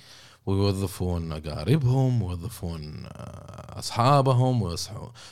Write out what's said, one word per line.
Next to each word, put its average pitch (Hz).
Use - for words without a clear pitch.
ويوظفون 95
أقاربهم، 120
ويوظفون، 85
آه، -
أصحابهم، 127
ويصحوا-، 90